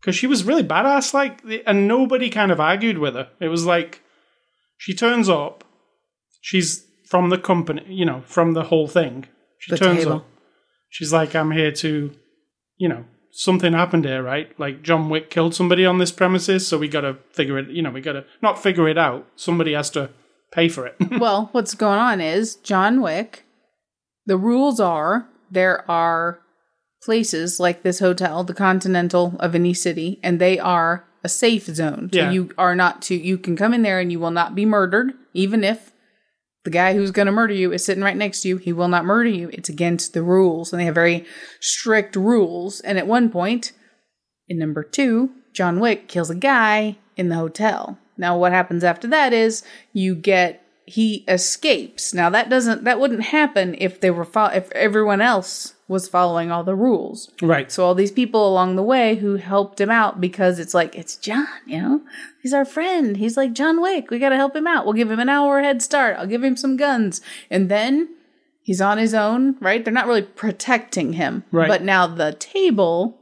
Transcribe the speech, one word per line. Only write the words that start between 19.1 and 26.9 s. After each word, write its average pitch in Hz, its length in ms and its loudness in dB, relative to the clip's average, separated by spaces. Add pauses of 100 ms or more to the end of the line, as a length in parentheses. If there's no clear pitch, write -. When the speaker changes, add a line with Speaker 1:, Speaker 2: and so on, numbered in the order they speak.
Speaker 1:
Somebody 165 360 -2
has 147 180 -4
to 139 200 -6 (420)
pay 170 160 4
for 143 180 -6
it." - 140 -16
<laughs> 185 180 -2
Speaker 2:
Well, 220 340 0
what's 233 220 -2
going 202 240 0
on 226 220 0
is, 180 360 -2
John 208 440 0
Wick, 190 440 -6 (800)
the 190 100 0
rules 240 420 2
are, 180 480 0 (240)
there 185 400 0
are 170 500 0 (640)